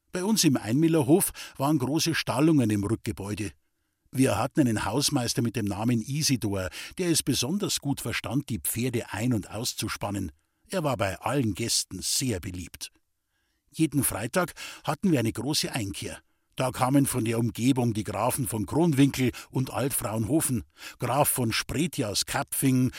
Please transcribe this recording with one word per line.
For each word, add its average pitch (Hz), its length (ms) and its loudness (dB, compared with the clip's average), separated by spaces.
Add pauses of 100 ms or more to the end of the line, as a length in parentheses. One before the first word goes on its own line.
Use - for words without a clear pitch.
(120)
Bei 180 140 -2
uns 214 180 4
im 139 140 6
Einmillerhof 151 720 4 (240)
waren 143 240 2
große 151 340 0
Stallungen 135 580 4
im 101 120 2
Rückgebäude. 101 680 -4 (580)
Wir 127 260 2
hatten 127 240 0
einen 117 240 2
Hausmeister 123 560 0
mit 117 140 -2
dem 110 100 -2
Namen 110 360 0
Isidor, 113 680 -2 (280)
der 180 120 0
es 160 120 2
besonders 147 580 -2
gut 139 220 -2
verstand, 117 480 -4
die 110 100 -2
Pferde 117 540 -4
ein- 120 200 0
und 98 180 -2
auszuspannen. 104 800 -6 (360)
Er 185 160 -4
war 135 140 0
bei 95 220 -2
allen 117 340 0
Gästen 104 480 -2
sehr 117 380 -2
beliebt. 90 520 -12 (800)
Jeden 147 320 0
Freitag 123 500 -2 (300)
hatten 156 280 0
wir 143 80 4
eine 113 120 0
große 147 400 -2
Einkehr. 101 480 -6 (360)
Da 131 160 -2
kamen 131 340 4
von 127 180 0
der 113 160 0
Umgebung 120 540 2
die 107 100 -2
Grafen 110 420 -2
von 107 200 -2
Kronwinkel 135 640 4 (180)
und 131 220 -2
Altfraunhofen, 113 960 0 (320)
Graf 131 320 2
von 127 240 0
Spreti - 500 -2
aus 101 220 -2
Kapfing, 131 720 2